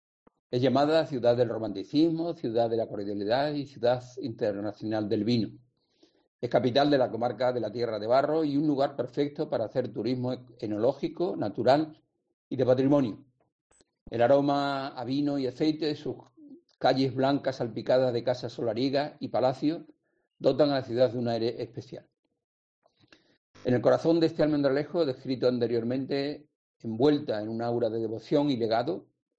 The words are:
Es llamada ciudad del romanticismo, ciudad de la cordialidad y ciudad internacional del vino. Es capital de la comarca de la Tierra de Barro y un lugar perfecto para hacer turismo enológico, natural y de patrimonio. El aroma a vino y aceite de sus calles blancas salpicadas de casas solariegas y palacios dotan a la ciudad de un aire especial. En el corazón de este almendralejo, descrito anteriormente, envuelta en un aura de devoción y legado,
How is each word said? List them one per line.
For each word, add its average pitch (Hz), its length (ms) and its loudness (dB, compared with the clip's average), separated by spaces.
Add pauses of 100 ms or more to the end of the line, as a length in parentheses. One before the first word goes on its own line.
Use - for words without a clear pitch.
(500)
Es 123 140 0
llamada 147 420 4
ciudad 120 320 2
del 120 120 2
romanticismo, 143 840 0
ciudad 117 380 0
de 113 60 0
la 113 100 0
cordialidad 104 640 -2
y 143 140 -6
ciudad 120 360 0 (180)
internacional 107 880 -4
del 107 160 0
vino. 117 240 0 (920)
Es 123 80 -6
capital 127 400 2
de 143 80 4
la 117 140 2
comarca 117 420 -2
de 123 60 -2
la 107 120 -4
Tierra 113 280 -4
de 104 80 -6
Barro 143 360 2
y 143 140 -2
un 151 80 0
lugar 139 300 0
perfecto 147 540 -4
para 117 160 -2
hacer 120 280 -4
turismo 123 400 -2 (260)
enológico, 123 760 -2
natural 127 640 0 (480)
y - 100 -6
de 123 80 2
patrimonio. 131 600 2 (840)
El 117 120 0
aroma 139 680 2
a 127 140 -12
vino 143 360 -2
y 131 80 -2
aceite 156 400 0
de 147 80 -2
sus - 200 -8 (640)
calles 135 380 2
blancas 135 420 0
salpicadas 123 560 0
de 117 100 -2
casas 120 300 -4
solariegas 131 680 -2
y 135 100 -8
palacios 135 520 0 (560)
dotan 139 320 4
a 143 60 0
la 131 80 -2
ciudad 120 280 2
de 120 60 -6
un 120 100 -2
aire 117 360 -2
especial. - 420 -14 (1600)
En 123 100 2
el 120 80 2
corazón 131 380 4
de 160 80 4
este 160 160 0
almendralejo, 147 640 0
descrito 127 420 -2
anteriormente, 123 1000 -2 (340)
envuelta 117 600 0
en 110 80 -8
un 113 140 -6
aura 117 260 0
de 113 100 -4
devoción 113 520 0
y 127 60 0
legado, 120 500 -2 (320)